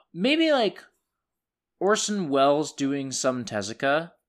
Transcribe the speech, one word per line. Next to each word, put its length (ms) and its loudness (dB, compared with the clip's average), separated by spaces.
Maybe, 380 2
like, 300 0
Orson 480 0
Welles 440 2
doing 380 -4
some 340 -2
Tezuka, 680 -2